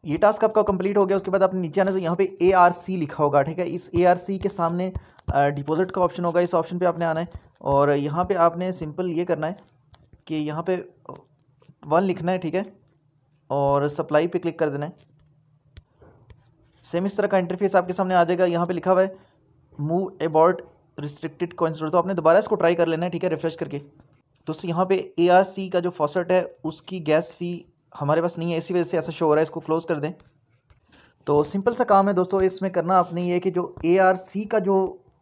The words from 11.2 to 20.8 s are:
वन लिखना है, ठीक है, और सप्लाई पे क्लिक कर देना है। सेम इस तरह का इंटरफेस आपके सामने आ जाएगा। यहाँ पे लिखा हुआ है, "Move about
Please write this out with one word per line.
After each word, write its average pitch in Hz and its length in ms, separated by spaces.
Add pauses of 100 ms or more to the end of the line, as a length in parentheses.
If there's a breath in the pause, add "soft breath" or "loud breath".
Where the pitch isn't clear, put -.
वन 160 160
लिखना 180 300
है, 185 60
ठीक 165 160
है, 196 180 (800)
और 139 380
सप्लाई 151 380
पे 175 120
क्लिक 170 200
कर 156 100
देना 143 180
है। 175 100 (1900)
सेम 175 220
इस 202 100
तरह 202 100
का 196 120
इंटरफेस 185 380
आपके 180 160
सामने 185 220
आ 175 100
जाएगा। 175 200
यहाँ 175 220
पे 180 80
लिखा 180 180
हुआ 185 100
है, 190 140 (640 loud breath)
"Move 165 460
about 160 260 (460)